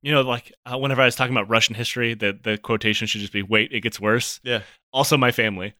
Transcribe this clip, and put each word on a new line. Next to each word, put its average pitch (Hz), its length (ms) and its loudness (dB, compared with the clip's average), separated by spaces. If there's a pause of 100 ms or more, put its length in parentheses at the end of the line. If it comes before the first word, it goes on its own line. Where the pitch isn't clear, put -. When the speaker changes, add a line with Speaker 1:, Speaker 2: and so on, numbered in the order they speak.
Speaker 1:
You 143 100 -2
know, 143 80 4
like, 123 320 -2 (180)
uh, 123 60 -6
whenever 135 240 0
I 131 60 8
was 120 100 2
talking 127 180 0
about 104 140 0
Russian 113 260 2
history, 117 380 -2
the, 107 300 -2
the 107 160 -2
quotation 107 480 0
should 104 160 -4
just 98 100 -10
be, 101 100 -4
"Wait, 107 300 0
it 113 80 -4
gets 110 180 -4
worse." 110 460 0
Speaker 2:
Yeah. 120 160 -2 (320)
Speaker 1:
Also 160 240 2
my 127 160 4
family. 104 480 -2